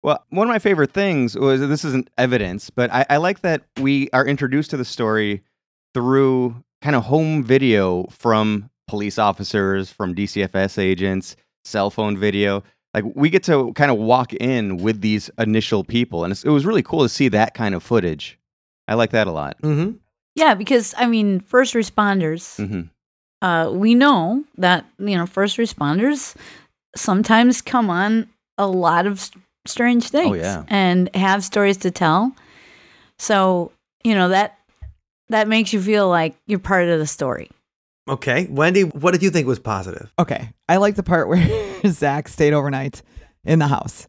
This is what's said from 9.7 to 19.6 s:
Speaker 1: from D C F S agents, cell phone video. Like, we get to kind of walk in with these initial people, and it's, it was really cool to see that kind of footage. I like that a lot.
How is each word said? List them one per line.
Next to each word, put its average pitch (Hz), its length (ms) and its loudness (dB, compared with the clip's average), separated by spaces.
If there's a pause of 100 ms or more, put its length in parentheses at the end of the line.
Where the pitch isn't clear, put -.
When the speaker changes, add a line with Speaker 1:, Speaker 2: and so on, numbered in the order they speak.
Speaker 1:
from 90 220 -6
D 101 120 -4
C 101 160 -4
F 95 140 -4
S 95 220 -2
agents, 95 580 -2 (280)
cell 101 260 -2
phone 104 260 -4
video. 101 480 -2 (300)
Like, 107 100 -2 (100)
we 147 160 2
get 185 140 2
to 135 280 0
kind 147 180 2
of 120 60 2
walk 117 380 0
in 113 420 -2
with 104 240 -2
these 107 380 -2
initial 107 440 0
people, 85 420 -2
and 90 80 -4
it's, - 120 -10
it 147 60 2
was 147 160 2
really 202 160 2
cool 160 200 -2
to 120 60 4
see 135 200 0
that 107 260 2
kind 104 200 -4
of 85 80 -6
footage. 87 560 -2 (480)
I 104 80 -2
like 113 180 2
that 110 140 2
a 92 60 -4
lot. 73 300 -8